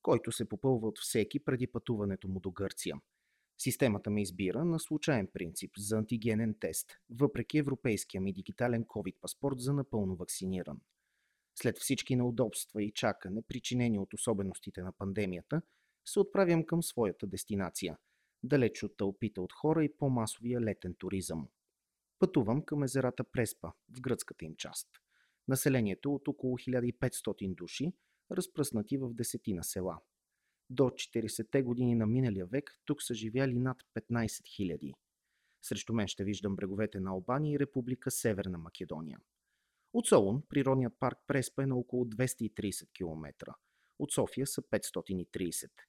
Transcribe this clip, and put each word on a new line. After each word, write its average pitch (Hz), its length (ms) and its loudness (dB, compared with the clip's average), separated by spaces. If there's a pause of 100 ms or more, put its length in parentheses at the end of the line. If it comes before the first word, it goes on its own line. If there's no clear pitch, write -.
който 123 300 2
се - 180 -4
попълва 113 380 0
от 104 120 -4
всеки - 440 -2
преди 127 240 0
пътуването 104 600 -2
му 95 120 -2
до 90 120 -4
Гърция. 90 440 -4 (600)
Системата 110 520 2
ме 104 120 2
избира 95 440 0
на 165 140 2
случаен 147 540 0
принцип 87 440 -8
за 104 200 0
антигенен 110 640 2
тест, - 280 -4 (220)
въпреки 123 480 0
европейския 131 640 0
ми 98 120 0
дигитален 117 500 0
covid 107 380 -4
паспорт 139 380 -4
за 131 140 0
напълно 107 420 0
вакциниран. 90 600 -4 (800)
След - 220 0
всички - 380 0
неудобства 120 680 0
и 104 100 -2
чакане, 104 480 -2
причинени 120 580 0
от 95 140 -4
особеностите 98 680 -2
на 90 100 -6
пандемията, 98 680 -2 (440)
се - 140 0
отправям 180 460 4
към 165 180 2
своята 104 440 0
дестинация, 92 680 -4 (460)
далеч 127 400 2
от 104 140 -8
тълпите 101 420 -2
от 92 140 -6
хора 160 300 2
и 147 140 -2
по-масовия 120 640 0
летен 95 380 -2
туризъм. 87 480 -4 (720)
Пътувам 151 460 4
към 147 180 0
езерата 127 400 0
Преспа, - 480 -2 (260)
в 127 40 -12
гръцката 120 440 -4
им 78 120 -12
част. - 300 -10 (600)
Населението 131 680 2
от 139 140 -2
около 127 300 -2
хиляда 123 300 0
и 120 60 0
петстотин 101 600 -2
души – 90 380 -4 (400)
разпръснати 135 680 -2
в 127 160 -4
десетина 113 500 -4
села. - 360 -4 (720)
До 127 200 4
четиридесетте 117 720 -2
години 120 340 4
на 113 100 4
миналия 107 400 2
век 123 400 -4
тук 147 180 0
са - 100 -4
живяли 120 420 0
над 127 220 0 (160)
петнайсет 113 540 -2
хиляди. 76 460 -4 (680)
Срещу - 320 -4
мен 110 140 2
ще - 160 -6
виждам 98 320 -2
бреговете 98 440 -2
на 95 100 -4
Албания 127 440 -2
и 143 60 2
Република 127 520 -2
Северна 95 460 0
Македония. 80 600 -10 (760)
От 233 140 0
Солун 110 420 8
природният 131 500 4
парк 131 180 0 (100)
Преспа 135 360 0
е 135 40 2
на 131 80 2
около 123 300 0
двеста 117 400 0
и 104 80 -4
тридесет 98 380 -4
километра. 78 640 -8 (460)
От 147 120 -4
София 131 360 0
са - 220 -4
петстотин 95 500 -2
и 85 120 -4
тридесет. - 400 -4 (180)